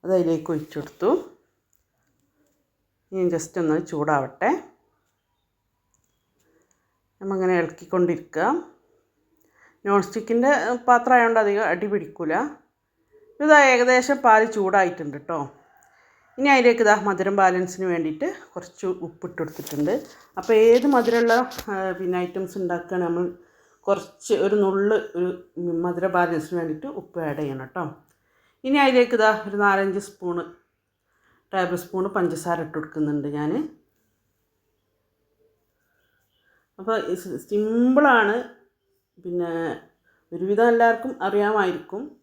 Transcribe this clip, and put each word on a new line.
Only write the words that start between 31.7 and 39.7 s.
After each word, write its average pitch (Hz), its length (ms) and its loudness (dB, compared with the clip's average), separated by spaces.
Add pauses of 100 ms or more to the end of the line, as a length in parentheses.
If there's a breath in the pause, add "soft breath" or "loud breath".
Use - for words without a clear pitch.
സ്പൂണ് 185 340 -6
പഞ്ചസാര 170 480 -2
ഇട്ട് 156 120 -12
കൊടുക്കുന്നുണ്ട് 151 600 -4
ഞാൻ. 151 160 -4 (3250)
അപ്പോൾ 220 160 -4 (540)
സിമ്പിളാണ്, 233 840 4 (920)
പിന്നെ 175 260 -4 (840)